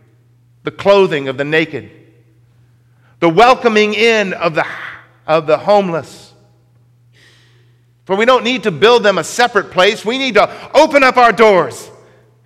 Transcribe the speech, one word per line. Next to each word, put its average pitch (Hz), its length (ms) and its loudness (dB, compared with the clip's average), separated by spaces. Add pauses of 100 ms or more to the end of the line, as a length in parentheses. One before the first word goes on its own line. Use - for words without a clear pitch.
(640)
the 147 80 -10
clothing 185 560 0
of 135 80 -6
the 139 80 -6
naked, 151 480 -4 (1300)
the 170 80 0
welcoming 214 640 2
in 208 380 0
of 165 240 -6
the, 160 100 -2 (640)
of 156 180 0
the 151 120 2
homeless. 185 760 -2 (1700)
For 185 100 -4
we 208 80 -2
don't 240 220 2
need 240 180 -4
to 214 80 -2
build 202 320 2
them 196 140 0
a 160 80 -4
separate 208 460 -4
place. 202 340 0
We 240 120 -4
need 262 180 -6
to 185 140 4 (240)
open 285 300 2
up 254 140 2
our 233 160 4
doors 175 580 2 (540)